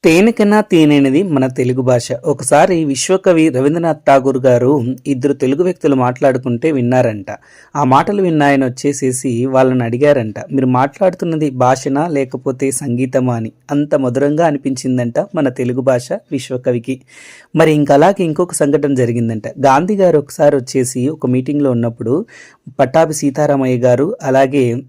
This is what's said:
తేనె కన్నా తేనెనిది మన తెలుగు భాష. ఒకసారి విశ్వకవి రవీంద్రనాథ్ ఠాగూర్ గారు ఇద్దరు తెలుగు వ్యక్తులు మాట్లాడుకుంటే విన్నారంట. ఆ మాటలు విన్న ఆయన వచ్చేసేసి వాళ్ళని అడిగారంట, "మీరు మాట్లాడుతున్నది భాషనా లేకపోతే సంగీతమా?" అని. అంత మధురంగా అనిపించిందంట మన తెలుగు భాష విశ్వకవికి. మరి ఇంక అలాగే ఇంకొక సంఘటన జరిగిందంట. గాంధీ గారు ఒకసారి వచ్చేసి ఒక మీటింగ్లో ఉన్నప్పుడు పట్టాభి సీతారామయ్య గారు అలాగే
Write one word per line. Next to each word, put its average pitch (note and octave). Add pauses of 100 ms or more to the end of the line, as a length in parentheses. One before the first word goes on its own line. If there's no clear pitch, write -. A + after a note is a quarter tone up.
తేనె F#3+
కన్నా G#3
తేనెనిది D3
మన C#3+
తెలుగు B2+
భాష. B2
ఒకసారి D#3
విశ్వకవి D#3+
రవీంద్రనాథ్ D3+
ఠాగూర్ C3+
గారు B2 (220)
ఇద్దరు C#3
తెలుగు C#3
వ్యక్తులు F3
మాట్లాడుకుంటే B2
విన్నారంట. A#2+ (500)
ఆ C#3+
మాటలు F3
విన్న D#3+
ఆయన C#3
వచ్చేసేసి C3
వాళ్ళని C3
అడిగారంట, B2
"మీరు C3
మాట్లాడుతున్నది D3+
భాషనా C3
లేకపోతే C3+
సంగీతమా?" B2+
అని. A2+ (180)
అంత D3
మధురంగా C#3+
అనిపించిందంట B2+ (200)
మన D3+
తెలుగు B2
భాష B2+
విశ్వకవికి. C3 (560)
మరి D#3
ఇంక D3
అలాగే F3+
ఇంకొక E3+
సంఘటన C#3+
జరిగిందంట. A#2
గాంధీ D3+
గారు F3
ఒకసారి D3
వచ్చేసి B2+
ఒక D3+
మీటింగ్లో C3
ఉన్నప్పుడు A#2+ (520)
పట్టాభి D#3
సీతారామయ్య C#3
గారు B2+
అలాగే C3